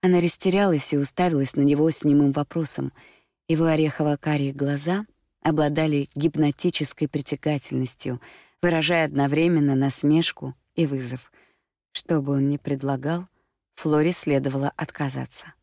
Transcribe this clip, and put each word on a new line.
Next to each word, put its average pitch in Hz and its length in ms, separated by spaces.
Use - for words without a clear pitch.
Она 180 180
растерялась 180 720
и 147 60
уставилась 143 560
на 156 60
него 143 280
с 156 140
немым 143 300
вопросом. 143 600
Его 165 200
орехово-карие 151 840
глаза 143 540
обладали 151 720
гипнотической 147 920
притягательностью, 135 1120
выражая 165 440
одновременно 147 720
насмешку 139 800
и 165 120
вызов. 131 440
Что - 280
бы 139 120
он 139 180
ни 143 60
предлагал, 139 720
Флори 151 340
следовало 139 680
отказаться. 135 880